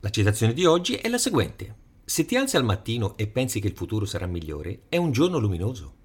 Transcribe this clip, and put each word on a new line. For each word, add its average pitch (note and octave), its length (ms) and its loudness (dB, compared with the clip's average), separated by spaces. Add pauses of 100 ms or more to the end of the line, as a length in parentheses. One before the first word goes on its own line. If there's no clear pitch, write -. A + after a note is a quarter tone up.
La G2+ 80 -4
citazione G#2+ 440 2
di F3 120 2
oggi F3 300 4
è - 120 -4
la A#3+ 100 0
seguente. A#2 580 -2 (280)
"Se - 220 0
ti A#3 100 0
alzi C4 220 2
al C3 80 4
mattino A2 500 0
e G#2+ 120 -4
pensi B2+ 340 -2
che G#2 60 0
il F2+ 80 -2
futuro G2 300 -4
sarà - 200 -6
migliore, D#2+ 640 -6
è E3+ 80 0
un E3+ 140 2
giorno D#3+ 260 2
luminoso G2+ 560 -2 (120)